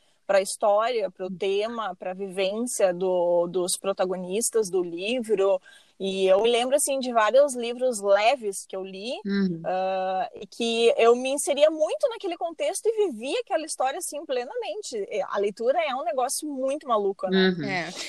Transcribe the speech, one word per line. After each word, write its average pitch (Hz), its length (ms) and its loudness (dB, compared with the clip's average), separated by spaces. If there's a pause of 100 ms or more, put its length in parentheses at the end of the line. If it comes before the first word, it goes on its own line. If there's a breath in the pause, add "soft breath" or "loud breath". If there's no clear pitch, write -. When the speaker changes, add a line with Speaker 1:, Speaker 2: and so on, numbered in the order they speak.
(260)
Speaker 1:
pra 196 160 4
história, 214 680 0
pro 185 200 -10
tema, 202 640 -2
pra 185 160 -8
vivência 196 800 -2
do, 175 540 2
dos 180 320 -2
protagonistas 190 920 -2
do 180 140 0
livro. 196 760 0 (440 soft breath)
E 190 220 0
eu 190 160 6
me 233 80 4
lembro, 240 240 2
assim, 285 240 0
de 247 140 -4
vários 240 420 4
livros 240 480 -2
leves 208 640 2
que - 80 -12
eu 190 80 -6
li, 190 300 -8 (120)
Speaker 2:
Uhum. 196 400 0
Speaker 1:
ah, 190 720 -2
e - 140 -14
que 233 480 2
eu 233 180 8
me 254 140 0
inseria 294 420 4
muito 359 380 0
naquele 392 280 -4
contexto 339 500 -4
e 427 200 2
vivia 277 320 -4
aquela 339 260 -2
história, 277 340 -2
assim, 320 280 -8
plenamente. 302 680 -6
E 208 260 -4
a - 160 -4
leitura 233 400 0
é 294 160 0
um 262 80 -4
negócio 294 460 -2
muito 277 400 -4
maluco, 202 400 0
né? 190 280 4
Speaker 2:
Uhum. 156 80 -6
Speaker 3:
É. 180 300 -4 (140 loud breath)